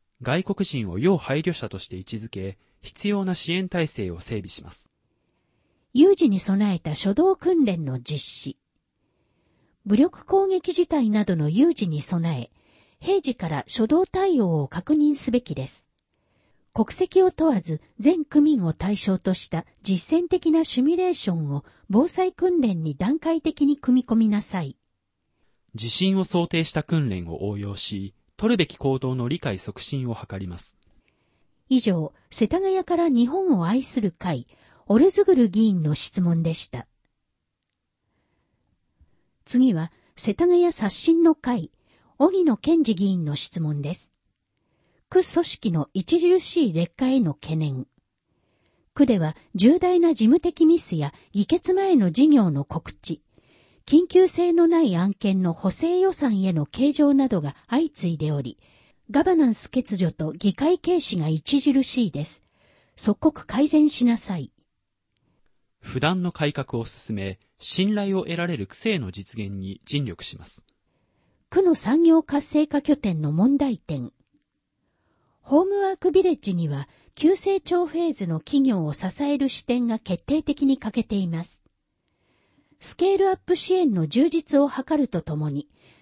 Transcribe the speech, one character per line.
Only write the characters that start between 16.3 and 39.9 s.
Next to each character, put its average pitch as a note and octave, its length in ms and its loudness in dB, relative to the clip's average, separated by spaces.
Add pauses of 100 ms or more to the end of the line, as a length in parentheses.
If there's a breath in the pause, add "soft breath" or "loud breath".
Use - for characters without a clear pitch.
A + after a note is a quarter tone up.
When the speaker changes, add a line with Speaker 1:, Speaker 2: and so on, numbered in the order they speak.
Speaker 2:
国 - 200 -2
籍 F#4 320 2
を F#4 80 4
問 D#4 240 0
わ F#3 60 0
ず、 D#3+ 200 -6 (160)
全 D4+ 280 0
区 - 160 2
民 D4 220 4
を D#3+ 100 0
対 G3+ 220 -2
象 F#3+ 220 -2
と F#3+ 160 -2
し - 160 -8
た E3 160 -6 (160)
実 F#3+ 380 0
践 F4 80 -4
的 F4+ 240 0
な E4 120 2
シ B3+ 200 -2
ミ D4+ 100 2
ュ F4 40 0
レ F#4 140 0
ー - 40 0
シ - 160 -4
ョ - 20 0
ン D#3 160 -4
を C#3+ 160 -6 (240 soft breath)
防 A3+ 180 2
災 F#4 240 -2
訓 F4+ 300 0
練 F#3+ 220 0
に D3+ 120 -4
段 A3+ 220 -2
階 D#4+ 240 -2
的 D#4 240 -2
に C#4+ 100 2
組 B3+ 280 0
み - 20 -8
込 A3+ 100 0
み A3 140 2
な G#3 140 -2
さ F#3+ 180 -6
い。 C#3 160 -10 (960)
Speaker 1:
地 A2 160 -8
震 F#3+ 300 0
を F#3 60 -2
想 E3+ 200 -2
定 E3 180 -2
し - 100 -6
た D3+ 100 -2
訓 D3+ 260 -2
練 F#2 180 -6
を F2 220 -8
応 G#2 80 -6
用 G2+ 180 -8
し、 G2 380 -10 (220)
取 A3+ 180 0
る A#3 40 0
べ F3 100 0
き - 100 -20
行 C3+ 220 -2
動 C3 160 -4
の B2 140 -4
理 D#3+ 100 -4
解 G#2+ 180 -6
促 - 240 -14
進 B2+ 300 -6
を - 20 -6
図 - 240 -12
り F#2+ 80 -10
ま F2 140 -12
す。 - 180 -20 (920)
Speaker 2:
以 C4 100 4
上、 F3 340 -2 (160)
世 - 180 -2
田 F4+ 140 -2
谷 F#4+ 220 0
か F4 140 -2
ら E4+ 120 2
日 A#3+ 160 4
本 E4 320 0
を E3+ 80 0
愛 A3 160 0
す - 180 -6
る G#3 120 -2
会、 D3 340 -6 (440 soft breath)
オ G3+ 80 4
ル E4+ 140 6
ズ G4+ 140 2
グ F#4+ 100 6
ル A#3+ 140 4
議 G3+ 140 0
員 F#3+ 200 2
の D3+ 120 0
質 - 260 -6
問 E3+ 200 0
で D#3+ 120 -2
し - 160 -12
た。 - 180 -14 (2500)
次 B3+ 300 2
は、 E3 180 -4 (240)